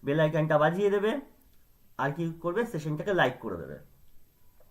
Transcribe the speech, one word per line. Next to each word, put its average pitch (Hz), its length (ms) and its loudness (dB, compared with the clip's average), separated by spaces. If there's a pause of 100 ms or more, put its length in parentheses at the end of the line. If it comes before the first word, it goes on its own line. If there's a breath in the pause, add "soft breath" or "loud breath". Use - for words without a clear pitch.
বেল 143 140 2
আইকনটা 156 380 4
বাজিয়ে 170 320 4
দেবে, 214 320 0 (760)
আর 139 140 0
কি 165 300 -4
করবে, 180 240 0
সেশনটাকে 156 480 -4
লাইক 135 260 2
করে 95 180 -8
দেবে। 71 220 -12 (920)